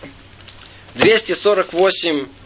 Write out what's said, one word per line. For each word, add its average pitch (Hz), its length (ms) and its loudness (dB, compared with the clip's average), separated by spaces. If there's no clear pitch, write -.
двести 214 380 2
сорок 185 400 0
восемь, 165 540 0